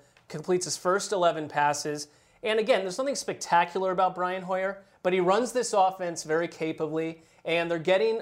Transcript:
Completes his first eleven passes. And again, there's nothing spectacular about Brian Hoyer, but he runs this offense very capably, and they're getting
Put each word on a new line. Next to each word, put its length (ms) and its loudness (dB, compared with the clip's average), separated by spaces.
Completes 380 -2
his 120 -4
first 340 0
eleven 360 2
passes. 600 0
And 160 0
again, 220 2
there's 180 -6
nothing 160 -2
spectacular 760 0
about 240 2
Brian 300 -4
Hoyer, 400 -4
but 100 0
he 100 2
runs 320 2
this 200 -2
offense 500 0
very 240 0
capably, 760 -4
and 240 0
they're 100 0
getting 420 2